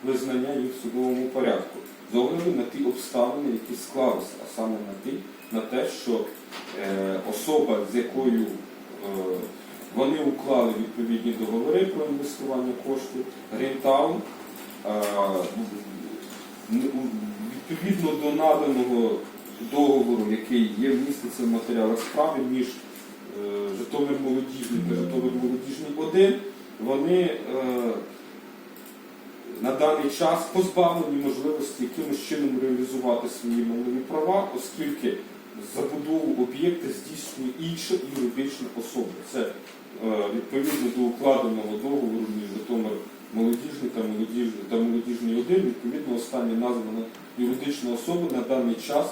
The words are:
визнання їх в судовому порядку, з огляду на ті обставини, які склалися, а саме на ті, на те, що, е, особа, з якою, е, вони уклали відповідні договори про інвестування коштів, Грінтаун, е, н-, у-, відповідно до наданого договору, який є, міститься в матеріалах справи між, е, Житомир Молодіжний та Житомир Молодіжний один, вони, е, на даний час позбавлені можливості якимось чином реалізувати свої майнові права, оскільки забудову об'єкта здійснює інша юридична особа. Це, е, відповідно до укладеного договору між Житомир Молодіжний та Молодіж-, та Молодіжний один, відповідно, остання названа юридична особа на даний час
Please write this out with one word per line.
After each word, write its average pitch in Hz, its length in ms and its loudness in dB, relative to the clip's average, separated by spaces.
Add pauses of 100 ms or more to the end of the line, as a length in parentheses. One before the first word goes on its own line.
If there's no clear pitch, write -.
визнання 131 500 0
їх 123 180 0
в - 100 -10
судовому 127 440 0
порядку, 113 520 0 (340)
з 117 40 2
огляду 170 400 4
на 120 60 2
ті 139 220 -2
обставини, 135 680 0
які 117 300 -4
склалися, - 500 0 (120)
а - 120 -12
саме 113 160 -2
на 104 380 -6
ті, - 60 -4 (360)
на 113 80 0
те, 123 280 -2 (140)
що, 113 220 0 (560)
е, 95 400 0 (100)
особа, 131 480 2 (140)
з 120 40 2
якою, 120 460 2
е, 104 40 2 (1500)
вони 143 300 4
уклали 123 540 4
відповідні 113 540 0
договори 117 540 4
про 151 200 -2
інвестування 135 680 -2 (140)
коштів, 131 380 -2 (320)
Грінтаун, 135 600 4 (720)
е, 104 40 0 (1800)
н-, - 220 2
у-, 220 760 -4
відповідно 170 420 2
до 147 240 0
наданого 123 840 4 (540)
договору, 123 580 6
який 113 480 2
є, 127 100 2
міститься 131 540 0
в 117 40 2
матеріалах 113 520 2
справи 151 400 0 (120)
між, 127 160 2
е, - 40 -6 (1080)
Житомир 143 460 0
Молодіжний 127 640 0
та 120 60 2
Житомир 123 380 0 (100)
Молодіжний 139 540 -2
один, 180 380 6 (500)
вони, 147 360 4
е, 165 180 2 (2250)
на 127 120 2
даний 151 380 4
час 165 420 2
позбавлені 170 720 4
можливості 139 580 0
якимось 147 460 -2
чином 139 340 2
реалізувати 127 640 2
свої 117 280 -2
майнові 120 520 0
права, 202 480 2
оскільки 135 600 -2 (600)
забудову 147 640 0
об'єкта 151 460 2
здійснює 127 600 -6 (100)
інша 170 340 -2 (220)
юридична 131 500 -2 (140)
особа. 113 280 -4 (240)
Це, - 80 -2
е, 107 120 -2 (840)
відповідно 135 600 0
до 127 60 4
укладеного 113 800 4
договору 117 440 0 (100)
між 104 120 -4 (100)
Житомир 107 340 -2 (420)
Молодіжний 120 600 0
та 113 60 -2
Молодіж-, 110 520 -2 (180)
та 117 60 2
Молодіжний 117 640 2
один, 180 160 4
відповідно, 123 600 0
остання 117 380 -2
названа 113 500 0 (340)
юридична 127 540 0
особа 156 440 0
на 120 60 0
даний 117 320 2
час 117 360 0